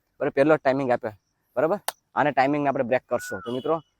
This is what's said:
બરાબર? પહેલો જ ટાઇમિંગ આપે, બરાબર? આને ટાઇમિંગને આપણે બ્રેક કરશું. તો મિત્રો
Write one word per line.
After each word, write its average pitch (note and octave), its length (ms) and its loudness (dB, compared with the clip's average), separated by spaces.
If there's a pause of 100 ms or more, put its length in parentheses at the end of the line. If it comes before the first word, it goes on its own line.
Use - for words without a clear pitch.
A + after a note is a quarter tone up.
(200)
બરાબર? C#3 160 -4
પહેલો D3 180 4
જ D3+ 40 0
ટાઇમિંગ C3+ 360 0
આપે, A#2 160 -6 (460)
બરાબર? D#3+ 220 0 (360)
આને C#3 180 2
ટાઇમિંગને C#3 360 2
આપણે C3 220 0
બ્રેક B2+ 200 0
કરશું. A#2 340 -6
તો A#2 120 -8
મિત્રો D3+ 240 -4 (200)